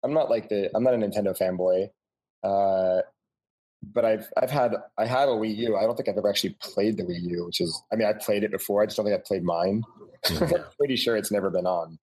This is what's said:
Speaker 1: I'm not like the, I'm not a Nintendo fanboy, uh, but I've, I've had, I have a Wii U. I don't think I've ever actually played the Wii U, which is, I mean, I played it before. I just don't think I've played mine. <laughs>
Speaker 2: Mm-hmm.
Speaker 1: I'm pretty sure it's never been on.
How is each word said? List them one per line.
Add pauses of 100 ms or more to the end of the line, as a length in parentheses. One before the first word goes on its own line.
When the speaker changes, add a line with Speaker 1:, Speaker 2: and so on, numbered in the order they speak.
Speaker 1:
I'm
not
like
the,
I'm
not
a
Nintendo
fanboy, (540)
uh, (800)
but
I've,
I've
had, (240)
I
have
a
Wii
U.
I
don't
think
I've
ever
actually
played
the
Wii
U,
which
is, (140)
I
mean,
I
played
it
before.
I
just
don't
think
I've
played
mine.
<laughs> (320)
Speaker 2:
Mm-hmm.
Speaker 1:
I'm (140)
pretty
sure
it's
never
been
on.